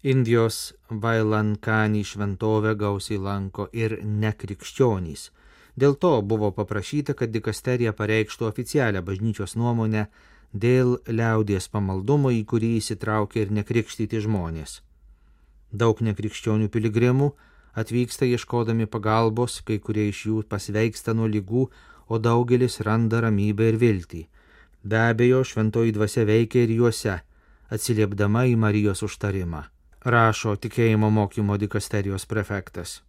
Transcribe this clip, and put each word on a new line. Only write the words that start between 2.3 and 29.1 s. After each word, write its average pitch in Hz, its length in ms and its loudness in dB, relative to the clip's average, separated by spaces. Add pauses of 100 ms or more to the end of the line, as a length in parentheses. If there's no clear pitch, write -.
gausiai 101 420 -4
lanko 98 540 -6
ir 113 320 -4
nekrikščionys. 104 1300 -2 (460)
Dėl 139 200 4
to 175 160 2 (100)
buvo 104 300 0
paprašyta, 113 600 -4
kad 117 180 -4
dikasterija 113 640 -2
pareikštų 107 500 -2
oficialią 110 560 -2
bažnyčios 98 540 -6
nuomonę 113 500 0 (460)
dėl 123 540 2
liaudies 110 640 0
pamaldumo, 104 600 0
į 113 140 0
kurį 117 340 0
įsitraukė 107 680 -2
ir 98 140 -4
nekrikštyti 110 640 -2
žmonės. 85 580 -4 (920)
Daug 110 320 2
nekrikščionių 107 680 -2
piligrimų 120 640 2 (480)
atvyksta 120 480 -2
ieškodami 113 640 0
pagalbos, 113 720 0
kai 107 160 -4
kurie 104 320 -2
iš - 160 -10
jų 110 240 -2
pasveiksta 107 640 -2
nuo 113 160 0
ligų, 107 380 -2 (420)
o 113 80 -2
daugelis 120 640 2
randa 113 400 2
ramybę 107 480 2
ir 110 80 0
viltį. 95 460 0 (580)
Be 107 160 0 (140)
abejo, 123 340 4
šventoji 110 480 0
dvasia 107 320 0
veikia 113 380 4
ir 113 100 0
juose, 113 460 0 (500)
atsiliepdama 107 800 2
į 120 80 4
Marijos 104 480 2
užtarimą, 92 560 -6 (400)